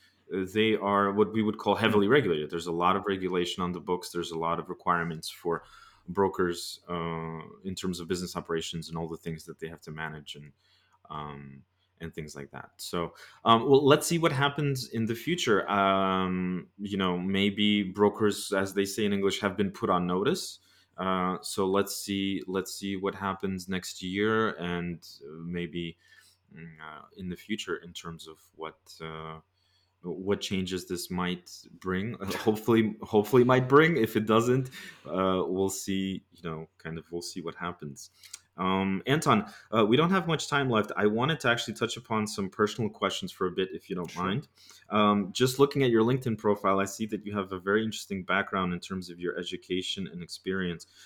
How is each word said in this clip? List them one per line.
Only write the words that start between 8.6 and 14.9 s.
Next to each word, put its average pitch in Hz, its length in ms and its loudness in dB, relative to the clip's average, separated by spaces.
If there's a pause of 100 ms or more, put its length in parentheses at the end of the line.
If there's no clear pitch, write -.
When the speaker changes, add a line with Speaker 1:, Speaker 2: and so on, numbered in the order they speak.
Speaker 1:
and 82 80 -10
all 82 120 -6
the 80 100 -10
things 80 260 -10
that 82 140 -18
they 80 100 -12
have 80 140 -16
to 80 80 -16
manage 76 440 -10
and, 73 180 -20 (580)
um, 71 520 -12 (380)
and 82 140 -12
things 76 200 -12
like 71 180 -14
that. - 260 -14
So, 87 340 -6 (320)
um, 113 240 6
well, 139 160 8
let's 147 220 6
see 170 120 0
what 160 140 4
happens 139 560 0
in 113 160 -2